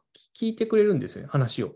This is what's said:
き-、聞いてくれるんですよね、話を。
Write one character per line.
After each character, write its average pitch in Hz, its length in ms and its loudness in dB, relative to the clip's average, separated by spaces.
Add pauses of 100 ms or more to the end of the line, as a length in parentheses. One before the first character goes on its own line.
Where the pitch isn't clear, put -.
(140)
き-、 - 340 -10
聞 - 40 0
い 226 40 -12
て 226 120 -2
く 220 100 2
れ 208 60 6
る 208 100 4
ん 151 60 0
で - 80 -4
す - 100 -14
よ 92 60 -12
ね、 - 60 -14
話 123 340 0
を。 - 120 -8